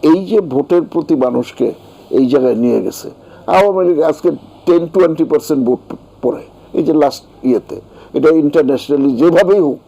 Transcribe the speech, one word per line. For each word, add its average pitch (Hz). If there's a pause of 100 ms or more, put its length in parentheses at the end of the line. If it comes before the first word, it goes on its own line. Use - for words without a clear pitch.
এই 170
যে 208
ভোটের 147
প্রতি 160
মানুষকে 123 (360)
এই 131
জায়গায় 127
নিয়ে 117
গেছে, - (380)
আওয়ামী 190
লীগ 156
আজকে 160 (340)
টেন 170
টোয়েন্টি 165
পার্সেন্ট 135
ভোট 123 (260)
পড়ে, - (320)
এই 170
যে 160
লাস্ট 143 (200)
ইয়েতে, 117 (320)
এটা 143
ইন্টারন্যাশনালি 143
যেভাবেই 175
হোক 143 (100)